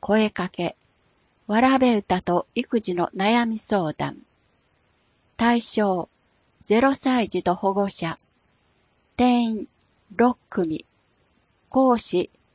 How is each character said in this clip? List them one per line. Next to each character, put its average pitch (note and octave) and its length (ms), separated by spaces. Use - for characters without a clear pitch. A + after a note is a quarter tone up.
声 G#3+ 300
か F#3 180
け、 - 280
わ G#3 120
ら C4 180
べ B3 180
歌 F#3 260
と F3 340
育 A#3+ 240
児 F3+ 160
の F3 200
悩 A#3 300
み A3 120
相 F3 340
談。 C#3+ 260
対 A#3+ 240
象、 F#3+ 480
ゼ G#3+ 180
ロ C4+ 140
歳 B3+ 340
児 - 160
と F3+ 100
保 G3 180
護 G3+ 160
者。 E3 300
定 A#3+ 260
員、 A3+ 260
六 - 200
組。 D#3+ 340
講 C4 300
師、 - 320